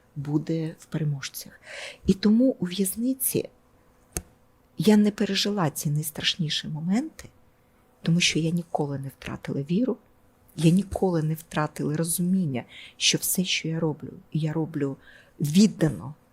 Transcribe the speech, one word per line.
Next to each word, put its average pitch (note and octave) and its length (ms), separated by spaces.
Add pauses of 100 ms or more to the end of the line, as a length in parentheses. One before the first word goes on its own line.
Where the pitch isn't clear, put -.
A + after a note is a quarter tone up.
(160)
буде D#3 640
в - 60
переможцях. - 760 (460)
І G3 80
тому A#3 440
у F3 60
в'язниці G#3 840 (1300)
я G#3+ 180
не G#3 140
пережила G3+ 600
ці - 200
найстрашніші - 800
моменти, F#3 600 (720)
тому E3+ 180
що - 180
я D#3+ 120
ніколи D3+ 480
не C3+ 100
втратила - 540
віру, G3+ 340 (600)
я D#3+ 140
ніколи F#3 520
не D#3 120
втратила D3+ 640
розуміння, E3+ 680 (320)
що - 220
все, - 260
що - 240
я E3 120
роблю, D3+ 320 (200)
я D3+ 200
роблю D3 440 (440)
віддано, D3 720 (180)